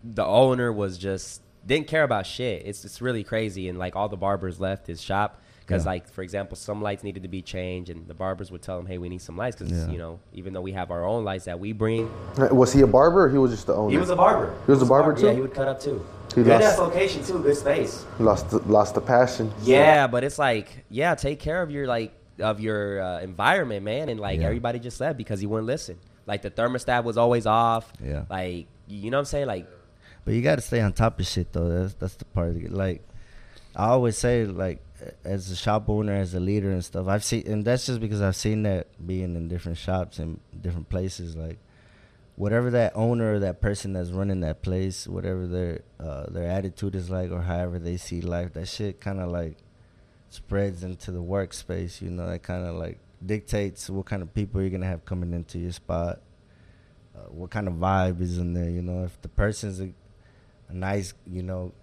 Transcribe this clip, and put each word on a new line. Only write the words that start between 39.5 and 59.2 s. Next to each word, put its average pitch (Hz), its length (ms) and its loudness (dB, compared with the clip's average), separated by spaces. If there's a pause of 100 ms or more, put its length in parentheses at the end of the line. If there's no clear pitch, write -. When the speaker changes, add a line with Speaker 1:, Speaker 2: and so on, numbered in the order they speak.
Speaker 2:
shops - 400 -4
and 80 200 -8 (220)
different 87 280 -6
places. 90 460 -6
Like, 80 220 -10 (760)
whatever 117 360 0
that 120 240 4
owner 113 380 2
or 104 60 0
that 95 220 -2
person 101 320 -2
that's 87 180 -4
running 95 300 -2
that 80 200 -4
place, 92 460 -4
whatever 90 400 -6
their, 87 340 -4 (180)
uh, 73 300 -10
their 87 200 -6
attitude 95 460 -4
is 90 140 -6
like 90 220 -4
or 87 100 -6
however 87 380 -4
they 87 180 -6
see 85 240 -8
life, 87 320 -6
that 87 140 -10
shit 101 340 -8
kinda, 95 240 -6
like, 87 320 -6 (720)
spreads 98 540 -4
into 90 280 -10
the 90 100 -6
workspace, 90 800 -6
you 92 80 -8
know? 90 180 -6
That 87 160 -8
kinda, 90 300 -6
like, 82 260 -10 (260)
dictates 101 640 -4
what 95 160 -6
kind 101 160 -6
of 87 120 -12
people 98 280 -2
you're 95 80 0
gonna 92 160 -4
have 90 200 -6
coming 87 280 -6
into 85 260 -8
your 87 120 -6
spot, 85 480 -4 (960)
uh, 53 40 -18 (100)
what 87 200 -12
kind 101 180 -4
of 90 80 -4
vibe 92 460 2
is 87 160 -2
in 87 160 -2
there, 87 160 -2
you 87 120 -4
know? 90 220 -6
If 90 180 -10